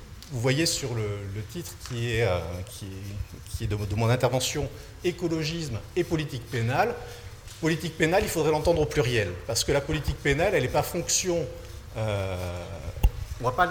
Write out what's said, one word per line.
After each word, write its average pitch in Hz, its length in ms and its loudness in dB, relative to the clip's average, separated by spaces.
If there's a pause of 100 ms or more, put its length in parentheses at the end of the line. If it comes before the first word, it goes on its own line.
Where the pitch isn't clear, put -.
(320)
vous 127 80 -4
voyez 135 240 4
sur 135 300 0
le, 113 80 -2
le 101 400 -4 (100)
titre - 200 -8 (160)
qui 120 240 -2
est, 113 100 4
euh, 92 160 4 (320)
qui, - 160 -12 (640)
qui - 140 -6
est - 20 -2
de, 104 100 0
de 101 200 -2
mon 113 120 4
intervention, 127 600 2 (340)
écologisme 160 720 -2 (160)
et 180 100 2
politique 147 460 -2
pénale, 139 440 2 (640)
politique 160 380 0
pénale, 170 260 6
il - 60 -2
faudrait 156 220 2
l'entendre 156 280 4
au 151 60 4
pluriel, 120 440 2 (160)
parce 113 160 0
que - 100 2
la 139 100 4
politique 151 400 -2
pénale, 160 320 4
elle 147 80 4
n'est 120 60 0
pas 147 140 4
fonction, 170 640 0 (540)
euh, 92 640 -2 (760)
on 120 40 -2
ne 120 60 6
va 127 40 -4
pas 180 160 6